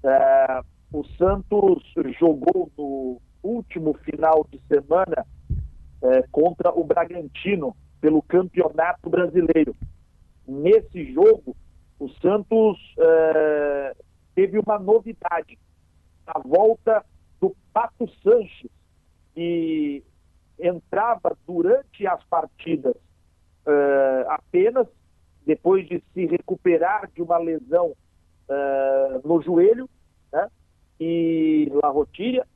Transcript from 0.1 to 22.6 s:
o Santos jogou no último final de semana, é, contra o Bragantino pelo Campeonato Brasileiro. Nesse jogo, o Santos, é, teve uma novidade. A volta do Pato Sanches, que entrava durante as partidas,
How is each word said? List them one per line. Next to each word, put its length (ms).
o 140
Santos 640
jogou 600
no 420
último 500
final 460
de 160
semana, 600
é, 200
contra 400
o 100
Bragantino 920
pelo 220
Campeonato 880
Brasileiro. 680
Nesse 640
jogo, 420
o 100
Santos, 560
é, 960
teve 240
uma 200
novidade. 800
A 140
volta 640
do 160
Pato 360
Sanches, 480
que 680
entrava 760
durante 600
as 180
partidas, 680